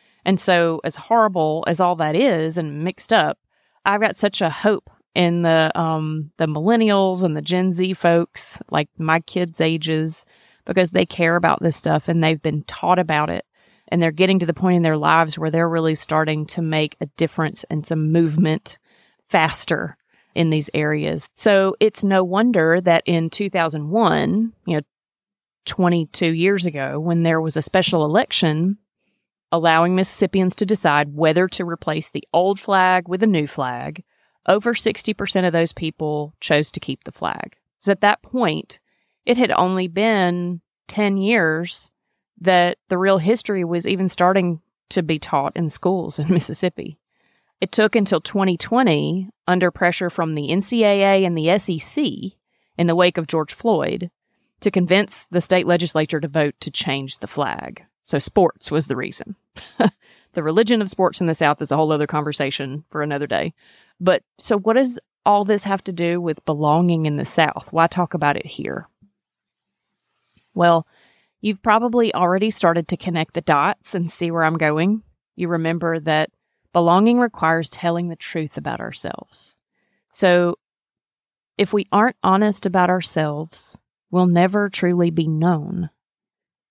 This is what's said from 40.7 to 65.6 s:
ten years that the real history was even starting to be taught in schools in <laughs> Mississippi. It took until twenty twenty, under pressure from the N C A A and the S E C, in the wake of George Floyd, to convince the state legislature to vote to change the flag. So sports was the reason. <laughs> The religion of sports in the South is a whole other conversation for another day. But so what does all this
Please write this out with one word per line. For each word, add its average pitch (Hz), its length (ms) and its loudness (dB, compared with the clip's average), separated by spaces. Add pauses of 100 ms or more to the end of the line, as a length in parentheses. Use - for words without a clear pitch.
ten 202 300 -2
years 175 720 -2 (500)
that 175 380 2 (100)
the 180 100 -2
real 190 200 2
history 196 440 0
was 170 240 -2
even 190 220 -2
starting 180 520 0 (280)
to - 120 -2
be 160 160 -2
taught 147 400 -4
in 170 120 -2
schools 175 500 -4
in 151 100 -4
<laughs> 185 40 4
Mississippi. - 640 -2 (600)
It 190 100 -4
took 214 240 2
until 196 260 2
twenty 190 360 0
twenty, 185 720 0 (180)
under 180 240 2
pressure 175 400 -2
from 160 240 -4
the 147 160 -4
N 180 100 0
C 226 220 0
A 202 200 4
A 196 220 4
and 170 140 -2
the 156 100 0
S 175 200 2
E 165 100 -2
C, 190 580 -6 (400)
in 170 120 2
the 165 80 2
wake 180 200 2
of 160 120 -6
George 156 260 -4
Floyd, 175 560 -2 (480)
to 202 140 -2
convince 190 540 0
the 170 140 0
state 180 280 0
legislature 165 500 0
to 156 80 -4
vote 147 320 -2
to - 140 -10
change 135 460 -6
the - 100 -12
flag. - 560 -8 (180)
So - 160 -4
sports - 540 0
was 147 160 -2
the 127 80 -4
reason. - 400 -10 (420)
<laughs> - 140 2 (420)
The 170 80 -4
religion 214 380 2
of 196 80 -4
sports - 320 -2
in 175 60 0
the 160 80 2
South 151 260 2
is 151 100 -6
a 139 60 0
whole 156 160 2
other 147 140 0
conversation 143 800 -6
for 156 140 -8
another 147 240 -4
day. 95 260 -4 (480)
But 180 220 2 (160)
so 208 200 -2
what 220 180 0
does 247 220 0 (280)
all 202 180 4
this 208 200 0